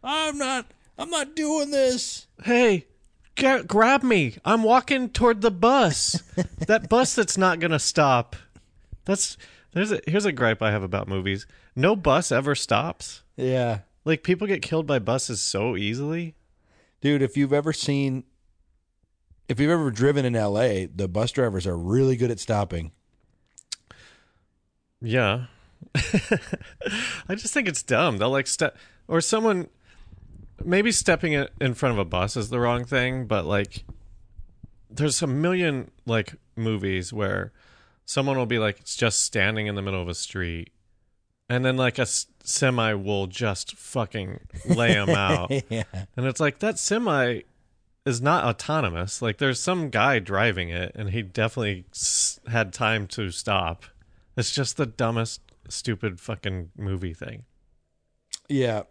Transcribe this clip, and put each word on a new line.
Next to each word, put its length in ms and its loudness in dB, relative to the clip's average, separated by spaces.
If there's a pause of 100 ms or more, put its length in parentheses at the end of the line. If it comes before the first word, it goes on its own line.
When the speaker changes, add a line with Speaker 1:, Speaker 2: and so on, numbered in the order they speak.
Speaker 1:
I'm 340 -2
not, 300 -4 (320)
I'm 120 -8
not 260 -4
doing 340 0
this. 560 0 (160)
Speaker 2:
Hey, 440 4 (500)
gra-, 260 4
grab 400 6
me. 420 2
I'm 200 2
walking 460 4
toward 320 4
the 100 4
bus. 680 4 (240)
Speaker 1:
<laughs> 220 -8
Speaker 2:
That 220 2
bus 260 4
that's 240 0
not 220 4
gonna 180 2
stop. 560 2 (680)
That's, 340 -2 (340)
there's 180 0
a, 160 -2
here's 200 2
a 60 2
gripe 280 2
I 100 2
have 120 0
about 260 -2
movies. 380 -2 (280)
No 220 4
bus 340 2
ever 240 2
stops. 680 -2 (160)
Speaker 1:
Yeah. 400 0 (260)
Speaker 2:
Like, 180 0
people 240 0
get 140 0
killed 260 -2
by 120 2
buses 420 -2
so 380 -2
easily. 560 -4 (680)
Speaker 1:
Dude, 220 4
if 120 0
you've 200 2
ever 180 2
seen, 520 -2 (1200)
if 100 -4
you've 120 4
ever 200 2
driven 360 2
in 100 0
L 240 0
A, 240 2 (100)
the 140 -2
bus 240 -2
drivers 340 0
are 120 -2
really 380 2
good 140 0
at 80 -4
stopping. 540 -2 (2000)
Speaker 2:
Yeah. 460 0 (240)
<laughs> 240 -20
I 1400 -4
just 200 -8
think 140 0
it's 140 -4
dumb. 360 2
They'll, 120 2
like, 160 0
step, 300 -2 (300)
or 140 0
someone, 480 0 (960)
maybe 280 2
stepping 440 2
i-, 120 -2 (120)
in 140 0
front 180 0
of 60 0
a 60 2
bus 320 -2
is 140 -4
the 100 -2
wrong 240 0
thing, 420 -2
but, 180 0
like, 400 -2 (1080)
there's 320 0
a 40 0
million, 640 0 (160)
like, 280 0 (220)
movies 560 -2
where 400 -4 (520)
someone 320 0
will 100 0
be, 120 0
like, 260 -2
just 380 0
standing 440 0
in 100 -2
the 60 -4
middle 200 -4
of 60 -6
a 60 -6
street, 560 -8 (760)
and 160 0
then, 120 2
like, 220 0
a 40 2
s-, 240 -2 (160)
semi 520 0
will 320 -2
just 500 -4
fucking 640 -6 (260)
lay 300 4
'em 140 0
out. 400 2
Speaker 1:
<laughs> 200 -4
Yeah. 140 -4 (320)
Speaker 2:
And 100 -2
it's 140 -4
like, 180 0
that 200 -2
semi 640 0 (600)
is 160 -2
not 240 2
autonomous. 800 -2
Like, 160 -2
there's 220 0
some 300 -2
guy 280 4
driving 520 0
it, 260 -6
and 140 -6
he 120 -4
definitely 720 -4
s-, 480 -2 (100)
had 220 0
time 360 0
to 220 -6
stop. 540 -4 (520)
It's 180 -2
just 220 -4
the 100 -2
dumbest, 540 -2 (280)
stupid 520 -6
fucking 560 -8
movie 360 -6
thing. 320 -14 (1040)
Speaker 1:
Yeah. 420 0